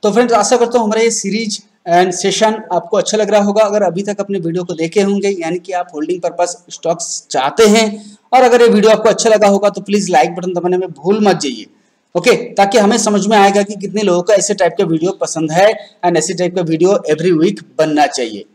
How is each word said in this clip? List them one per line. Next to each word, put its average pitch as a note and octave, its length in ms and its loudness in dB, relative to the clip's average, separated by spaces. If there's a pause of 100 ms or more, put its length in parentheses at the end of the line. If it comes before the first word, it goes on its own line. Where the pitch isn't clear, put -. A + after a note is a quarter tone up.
तो G#3+ 100 2
friends, A#3 220 2
आशा G#3+ 220 2
करता A#3+ 220 2
हूँ A3+ 80 0
हमारा A3 160 0
ये A3+ 80 2
series G#3+ 500 -6 (300)
and F3+ 220 4
session G#3+ 500 -2 (100)
आपको G#3+ 240 -2
अच्छा G3+ 220 -2
लग G3+ 120 0
रहा G#3 120 4
होगा। G3+ 220 2
अगर G#3 180 0
अभी F3+ 200 -2
तक G3+ 180 -6
अपने G3+ 180 -4
video E3+ 260 -4
को F3 100 -8
देखे E3 280 -2
होंगे, G3 280 0
यानी F3 280 -6
कि F3+ 140 -12
आप F3 220 -4
holding D#3+ 280 -4
purpose F3 340 -4 (140)
stocks - 600 -8
चाहते C#3+ 380 2
हैं, G#3+ 180 4 (460)
और C4 100 6
अगर A#3+ 200 4
ये A#3 60 6
video G#3 240 4
आपको A3 160 2
अच्छा A3 220 0
लगा G#3 180 4
होगा G3+ 200 2
तो G3+ 120 -6
please G3+ 300 -4
like E3+ 260 2
button F3+ 180 -6
दबाने F3+ 220 -2
में F#3 160 -4
भूल G#3 340 -2
मत F3 140 0
जाइए, B2+ 260 -8 (480)
ओके, G#3 200 2 (200)
ताकि G3+ 240 2
हमें G#3 200 4
समझ G#3 280 0
में G#3 100 2
आएगा G3+ 260 4
कि G3+ 140 -6
कितने G3 260 -6
लोगों F3+ 200 2
को G3 100 0
ऐसे G3+ 220 2
type E3+ 240 0
का G3+ 60 2
video E3 360 -2
पसंद D#3+ 320 -4
है F#3 160 4 (380)
and F3 100 0
ऐसे E3 180 -2
type F3 220 -4
का F3+ 80 -2
video E3 340 0 (120)
every D#3+ 260 0
week F#3 260 0 (160)
बनना D3+ 300 2
चाहिए। G#2+ 360 -8 (100)